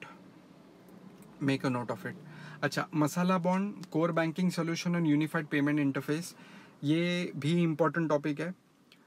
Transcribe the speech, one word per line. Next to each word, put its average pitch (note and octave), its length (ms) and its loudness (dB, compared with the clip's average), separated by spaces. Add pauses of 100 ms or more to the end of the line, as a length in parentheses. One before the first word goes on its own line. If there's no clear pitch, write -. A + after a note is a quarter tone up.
(1500)
make C3+ 160 0
a B2+ 100 0
note A#2+ 220 -4
of - 80 -10
it। A#2+ 80 -6 (500)
अच्छा, C#3+ 320 -2
मसाला F3 420 2
बॉन्ड, F#3 480 -2 (120)
core E3+ 140 2
banking E3 480 0
solution E3+ 360 -2
and E3+ 120 2 (100)
unified D#3 360 0
payment D3 380 2
interface, D3 440 -4 (480)
ये F3 520 0
भी E3 280 2
इंपॉर्टेंट D#3+ 460 2
टॉपिक D3 320 0
है, F3 140 -6 (520)